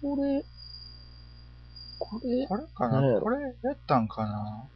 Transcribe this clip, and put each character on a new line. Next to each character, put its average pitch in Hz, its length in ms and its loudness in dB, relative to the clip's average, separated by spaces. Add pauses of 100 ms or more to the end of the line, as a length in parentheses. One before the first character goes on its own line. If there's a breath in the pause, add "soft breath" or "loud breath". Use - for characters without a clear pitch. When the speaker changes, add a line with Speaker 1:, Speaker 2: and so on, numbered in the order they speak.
Speaker 1:
こ 285 140 0
れ、 277 300 2 (1500)
こ 214 240 -4
れ、 254 240 2
Speaker 2:
こ 185 80 0
れ 302 80 -2 (100)
か - 140 0
な？ 135 140 6
Speaker 1:
な 139 60 6
ん 131 40 8
や 113 40 6
ろ？ 98 60 4
Speaker 2:
こ 208 80 0
れ 269 320 0
や 269 120 0
っ - 120 -6
た 143 140 6
ん 113 80 2
か 110 160 -2
な？ 107 420 -4 (100)